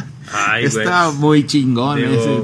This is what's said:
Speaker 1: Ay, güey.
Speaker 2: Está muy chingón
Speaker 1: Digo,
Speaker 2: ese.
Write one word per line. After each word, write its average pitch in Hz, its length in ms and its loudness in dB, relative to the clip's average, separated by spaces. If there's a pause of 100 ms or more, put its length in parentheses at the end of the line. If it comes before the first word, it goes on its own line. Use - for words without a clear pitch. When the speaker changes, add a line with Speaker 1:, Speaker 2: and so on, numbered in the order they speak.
(340)
Speaker 1:
Ay, 107 360 0
güey. 110 140 -2
Speaker 2:
Está 175 280 2
muy 147 340 2
chingón 131 520 0
Speaker 1:
Digo, 135 120 0
Speaker 2:
ese. 120 340 0